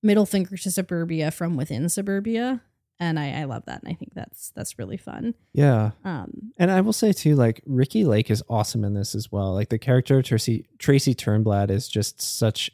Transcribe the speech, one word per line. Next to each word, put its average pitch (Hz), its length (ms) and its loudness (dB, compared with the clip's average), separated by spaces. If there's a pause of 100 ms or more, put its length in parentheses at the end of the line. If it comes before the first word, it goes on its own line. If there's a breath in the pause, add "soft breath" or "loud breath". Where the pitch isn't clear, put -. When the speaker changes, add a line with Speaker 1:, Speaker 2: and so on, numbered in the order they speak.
Speaker 1:
middle 208 240 4
finger 190 280 -2
to 185 160 -6
suburbia 165 600 -2
from 170 260 -2
within 139 320 -2
suburbia. 226 720 -2 (400)
And 165 180 0
I, 147 220 -4
I 151 40 -4
love 135 200 -8
that. - 180 -12
And - 80 -10
I 170 40 -6
think - 200 -12
that's, - 400 -14
that's - 240 -10
really 104 200 -8
fun. - 360 -8 (200)
Speaker 2:
Yeah. 117 380 4 (120)
Speaker 1:
Um, 208 540 -10
Speaker 2:
And 180 120 4
I 185 120 4
will 220 100 2
say 214 220 2
too, 151 220 2
like, 117 280 4
Ricki 139 400 2
Lake 107 260 4
is 107 200 0
awesome 107 340 0
in 101 80 -2
this 101 220 -4
as 104 180 -6
well. 95 220 -2
Like, 104 160 -2
the 113 80 0
character 131 400 2
of 127 80 2
Tracy, 113 400 -2 (120)
Tracy 135 360 4
Turnblad 104 560 2
is - 180 -2
just - 320 -4
such - 540 -2